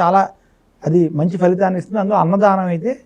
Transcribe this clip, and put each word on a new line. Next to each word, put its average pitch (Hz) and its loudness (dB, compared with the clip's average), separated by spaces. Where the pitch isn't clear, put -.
చాలా 185 2
అది 160 2
మంచి 165 -2
ఫలితాన్ని 185 0
ఇస్తుంది. 202 -6
అందులో 196 0
అన్నదానం 190 2
అయితే 180 -4